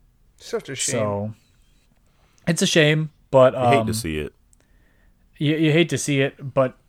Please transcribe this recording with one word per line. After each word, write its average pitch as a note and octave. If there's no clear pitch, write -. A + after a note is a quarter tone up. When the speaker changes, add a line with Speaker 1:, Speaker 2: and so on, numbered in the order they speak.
Speaker 1:
Such -
a C3+
shame. -
Speaker 2:
So, G#2+
it's E3+
a G3
shame, D#3
but, C3
Speaker 3:
You C3
hate B2
to A#2
Speaker 2:
um, A2
Speaker 3:
see E2
it. D2
Speaker 2:
you, D3+
you D#3
hate D#3+
to C3+
see C#3
it, C3+
but, C3